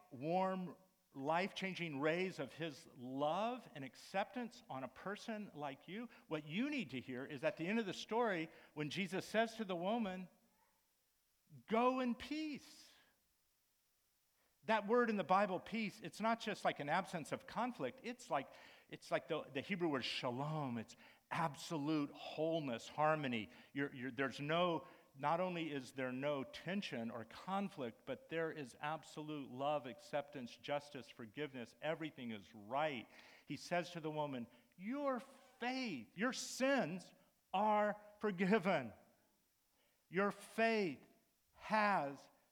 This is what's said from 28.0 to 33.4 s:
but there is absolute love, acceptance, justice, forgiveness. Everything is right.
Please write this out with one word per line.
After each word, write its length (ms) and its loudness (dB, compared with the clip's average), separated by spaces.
but 240 -6
there 220 0
is 280 -8
absolute 720 -6
love, 340 0
acceptance, 760 -6
justice, 440 -4
forgiveness. 640 -8
Everything 480 -2
is 140 -8
right. 380 0